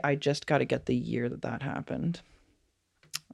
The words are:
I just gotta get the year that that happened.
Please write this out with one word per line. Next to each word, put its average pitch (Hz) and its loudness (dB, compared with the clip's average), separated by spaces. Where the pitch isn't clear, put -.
I 143 4
just 147 0
gotta 135 6
get - -2
the 127 2
year 120 0
that 123 -8
that 120 -4
happened. - -2